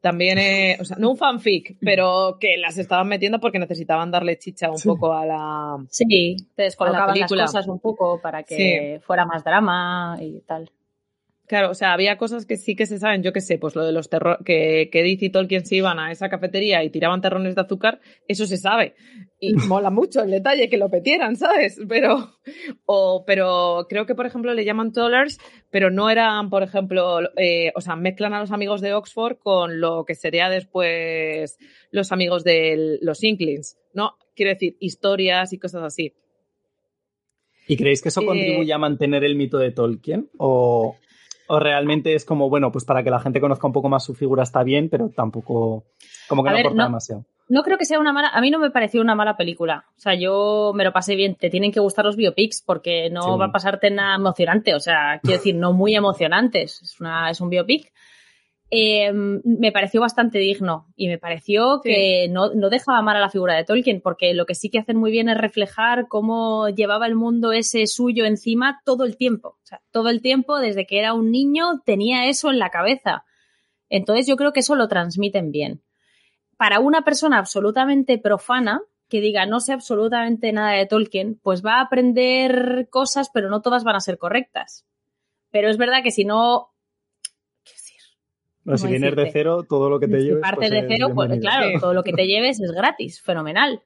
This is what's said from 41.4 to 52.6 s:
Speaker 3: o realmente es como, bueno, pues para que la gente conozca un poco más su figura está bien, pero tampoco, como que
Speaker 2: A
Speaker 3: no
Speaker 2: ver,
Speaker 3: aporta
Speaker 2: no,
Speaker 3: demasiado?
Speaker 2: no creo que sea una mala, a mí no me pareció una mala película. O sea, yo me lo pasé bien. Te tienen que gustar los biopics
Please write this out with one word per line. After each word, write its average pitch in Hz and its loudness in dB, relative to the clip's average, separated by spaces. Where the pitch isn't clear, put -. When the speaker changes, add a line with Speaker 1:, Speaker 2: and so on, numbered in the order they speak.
Speaker 3:
o 151 2
realmente 147 0
es 151 -2
como, 143 0
bueno, 139 2
pues 127 -8
para 131 2
que 127 0
la 123 2
gente 131 0
conozca 139 0
un 131 0
poco 139 0
más 135 2
su 131 -10
figura 131 0
está 123 0
bien, 143 2
pero 208 -2
tampoco, 113 -4
como 135 2
que 135 2
Speaker 2:
A - 4
Speaker 3:
no - 4
Speaker 2:
ver, 233 2
Speaker 3:
aporta 220 0
Speaker 2:
no, 247 2
Speaker 3:
demasiado? 117 -8
Speaker 2:
no 269 4
creo 381 2
que 370 -4
sea 311 0
una 302 2
mala, 285 0
a - 0
mí 254 4
no 311 2
me 294 2
pareció 226 0
una 226 2
mala 214 0
película. 165 -4
O - -20
sea, 196 0
yo 202 0
me 202 0
lo 185 0
pasé 190 0
bien. 190 0
Te 175 -2
tienen 196 0
que 214 2
gustar 202 2
los 208 0
biopics 220 0